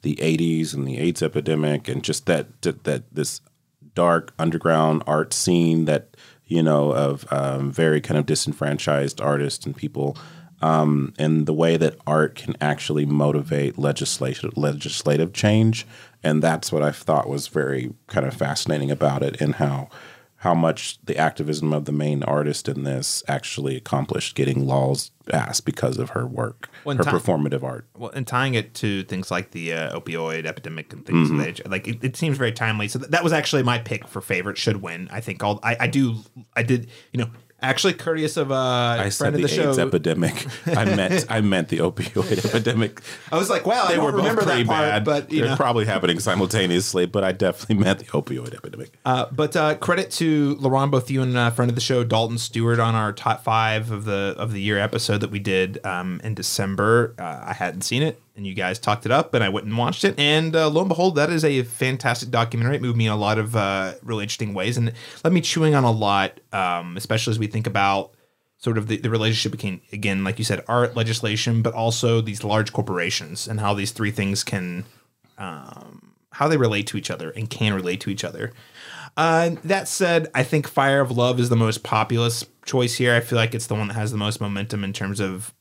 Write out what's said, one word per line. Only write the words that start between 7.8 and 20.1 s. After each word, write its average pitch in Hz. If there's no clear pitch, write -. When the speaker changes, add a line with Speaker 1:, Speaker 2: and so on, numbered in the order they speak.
Speaker 1:
kind 76
of 71
disenfranchised 73
artists 71
and 71
people, 71
um, 76
and 78
the 80
way 82
that 80
art 78
can -
actually 76
motivate 73
legislation, -
legislative 76
change. 110
And 78
that's 80
what 76
I 73
thought -
was 69
very 67
kind 69
of 67
fascinating 71
about 71
it, 69
and 73
how, 69